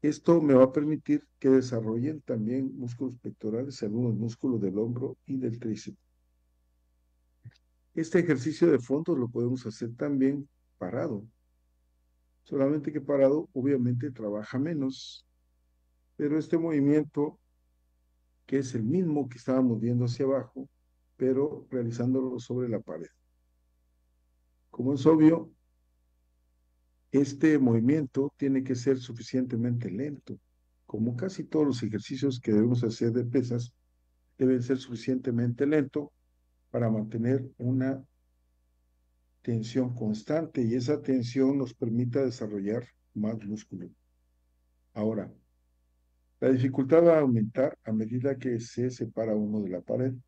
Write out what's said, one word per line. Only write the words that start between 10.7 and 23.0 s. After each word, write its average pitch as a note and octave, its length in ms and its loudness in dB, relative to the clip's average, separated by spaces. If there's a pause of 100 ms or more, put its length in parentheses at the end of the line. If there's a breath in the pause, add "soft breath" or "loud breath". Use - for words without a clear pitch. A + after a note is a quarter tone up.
parado. G#2+ 480 -6 (1160)
Solamente D3 500 0
que D3+ 80 -4
parado, C#3 540 4
obviamente, B2 560 0
trabaja G#2 480 -6
menos, C#3 680 -6 (920)
pero D3+ 220 -2
este D#3 200 0
movimiento, D3+ 800 2 (1080)
que C3 140 0
es B2+ 160 -4
el A#2+ 80 -2
mismo D3 480 0
que - 80 -18
estábamos C3 420 2
viendo B2 240 0
hacia A#2+ 220 -2
abajo, C3+ 420 -4 (480)
pero C3 540 0
realizándolo B2 680 -2
sobre B2 300 -4
la G#2+ 120 -2
pared. D#2+ 280 -12 (1600)